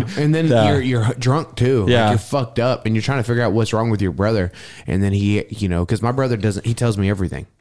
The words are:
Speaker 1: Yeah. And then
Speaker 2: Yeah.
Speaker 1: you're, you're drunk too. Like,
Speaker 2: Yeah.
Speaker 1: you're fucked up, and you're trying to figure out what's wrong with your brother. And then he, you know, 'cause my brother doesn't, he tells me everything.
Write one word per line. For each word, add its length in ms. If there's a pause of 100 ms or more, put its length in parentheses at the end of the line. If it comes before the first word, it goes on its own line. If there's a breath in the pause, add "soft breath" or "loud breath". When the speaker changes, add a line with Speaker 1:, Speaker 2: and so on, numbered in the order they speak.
Speaker 1:
Yeah. 160
And 120
then 140
Speaker 2:
Yeah. 240
Speaker 1:
you're, 100
you're 220 (140)
drunk 380
too. 280
Like, 60
Speaker 2:
Yeah. 200
Speaker 1:
you're 80
fucked 400
up, 260
and 100
you're 80
trying 180
to 40
figure 180
out 100
what's 200
wrong 160
with 140
your 100
brother. 400 (340 loud breath)
And 160
then 120
he, 340
you 200
know, 180
'cause 160
my 100
brother 240
doesn't, 300
he 80
tells 240
me 100
everything. 380 (140)